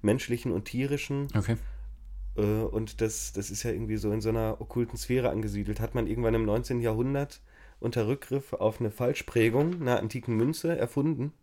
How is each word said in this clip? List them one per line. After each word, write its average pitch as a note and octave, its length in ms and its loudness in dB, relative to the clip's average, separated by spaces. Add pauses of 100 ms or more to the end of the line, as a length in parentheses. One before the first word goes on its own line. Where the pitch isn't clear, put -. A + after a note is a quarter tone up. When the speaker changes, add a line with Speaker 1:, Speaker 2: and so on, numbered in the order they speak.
Speaker 1:
menschlichen A#2 500 2
und G2 140 0
tierischen. C#3 680 -2
Speaker 2:
Okay. - 200 2 (800)
Speaker 1:
Äh, G#2+ 60 2
und G#2+ 600 0
das, - 320 -2
das G2+ 160 -6
ist - 140 -6
ja A#2 80 0
irgendwie A2 260 -2
so G#2 140 0
in A2 100 0
so A2 80 0
einer A2 300 0
okkulten A#2 380 -2
Sphäre B2 340 0
angesiedelt. G#2 480 -2
Hat A2+ 160 -4
man A#2+ 120 2
irgendwann A2+ 280 2
im A2+ 100 2
neunzehnten A#2+ 380 0
Jahrhundert C3 580 0 (380)
unter A2+ 280 0
Rückgriff C#3 460 -2
auf - 260 0
eine A2+ 120 0
Falschprägung B2 920 2
einer C3+ 180 2
antiken A#2 380 -2
Münze D#3 400 2
erfunden. C#3+ 640 0